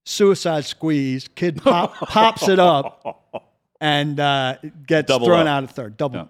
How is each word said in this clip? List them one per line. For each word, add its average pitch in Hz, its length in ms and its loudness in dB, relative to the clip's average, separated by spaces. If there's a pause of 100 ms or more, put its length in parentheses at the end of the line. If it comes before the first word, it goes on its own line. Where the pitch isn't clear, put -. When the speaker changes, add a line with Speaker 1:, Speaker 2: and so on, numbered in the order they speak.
Speaker 1:
Suicide 175 600 0
squeeze, 139 640 -4
kid 175 340 -6
pop-, 175 340 0
Speaker 2:
<laughs> - 80 -16
Speaker 1:
pops 220 440 0
it 190 140 4
up - 880 -2 (320)
and, 147 400 -2
uh, 139 380 -2 (280)
gets 156 220 0
Speaker 2:
Double 123 180 2
Speaker 1:
thrown 170 220 4
Speaker 2:
up. 143 80 0
Speaker 1:
out 135 80 -4
of 123 80 -16
third, 110 240 -12
double, 131 220 -6
Speaker 2:
Yeah. 82 120 -12